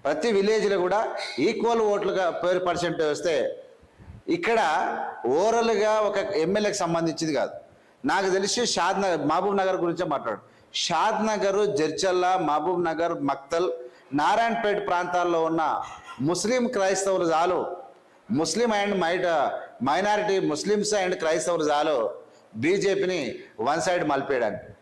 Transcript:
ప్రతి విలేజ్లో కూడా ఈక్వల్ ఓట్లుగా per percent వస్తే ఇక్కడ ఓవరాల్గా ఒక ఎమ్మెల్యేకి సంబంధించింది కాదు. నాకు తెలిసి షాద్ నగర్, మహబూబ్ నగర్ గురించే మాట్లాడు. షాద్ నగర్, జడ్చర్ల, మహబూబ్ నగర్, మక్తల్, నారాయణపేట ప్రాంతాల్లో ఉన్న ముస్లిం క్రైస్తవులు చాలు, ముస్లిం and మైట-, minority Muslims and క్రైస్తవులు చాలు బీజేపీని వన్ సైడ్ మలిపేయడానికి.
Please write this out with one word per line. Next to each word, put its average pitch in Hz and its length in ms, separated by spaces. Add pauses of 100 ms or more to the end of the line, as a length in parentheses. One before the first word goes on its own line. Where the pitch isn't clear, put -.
ప్రతి 156 280
విలేజ్లో 202 460
కూడా 180 380 (240)
ఈక్వల్ 226 420
ఓట్లుగా 185 640
per 180 180
percent 165 400
వస్తే 147 600 (640)
ఇక్కడ 170 320 (680)
ఓవరాల్గా 220 720
ఒక 202 180
ఎమ్మెల్యేకి 196 600
సంబంధించింది 165 560
కాదు. 110 180 (540)
నాకు 190 240
తెలిసి 202 360
షాద్ 190 360
నగర్, 160 260
మహబూబ్ 190 300
నగర్ 190 180
గురించే 170 300
మాట్లాడు. 135 340 (340)
షాద్ 214 540
నగర్, 196 480
జడ్చర్ల, 180 680
మహబూబ్ 170 440
నగర్, 165 280
మక్తల్, 147 580 (420)
నారాయణపేట 208 760
ప్రాంతాల్లో 175 560
ఉన్న 160 380 (400)
ముస్లిం 208 460
క్రైస్తవులు 190 640
చాలు, 165 440 (560)
ముస్లిం 208 380
and 202 320
మైట-, 170 480 (340)
minority 196 680
Muslims 202 540
and 180 100
క్రైస్తవులు 165 560
చాలు 147 540 (300)
బీజేపీని 175 840 (200)
వన్ 147 220
సైడ్ 175 260
మలిపేయడానికి. 131 560 (180)